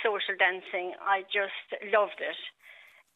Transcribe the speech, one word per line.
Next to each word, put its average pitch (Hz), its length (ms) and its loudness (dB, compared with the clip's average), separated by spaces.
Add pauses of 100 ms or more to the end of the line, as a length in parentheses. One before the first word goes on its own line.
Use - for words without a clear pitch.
social 202 360 0
dancing, 180 560 0 (100)
I 196 200 2
just 202 680 -4
loved 208 280 4
it. 151 160 -4 (800)